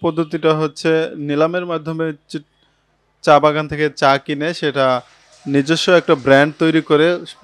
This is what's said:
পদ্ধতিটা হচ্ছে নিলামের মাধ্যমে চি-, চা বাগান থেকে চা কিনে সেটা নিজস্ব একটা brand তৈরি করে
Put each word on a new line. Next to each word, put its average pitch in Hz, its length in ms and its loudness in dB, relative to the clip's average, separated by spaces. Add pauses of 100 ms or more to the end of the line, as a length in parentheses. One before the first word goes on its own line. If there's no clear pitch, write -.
পদ্ধতিটা 160 540 -2
হচ্ছে 160 640 -2
নিলামের 156 500 -2
মাধ্যমে 160 460 -6 (160)
চি-, 156 120 -10 (840)
চা 147 180 6
বাগান 151 280 0
থেকে 151 220 -2
চা 139 280 0
কিনে 151 360 -6
সেটা 131 460 -2 (460)
নিজস্ব 143 460 0
একটা 170 220 4
brand 139 440 2
তৈরি 160 240 0
করে 160 360 2 (260)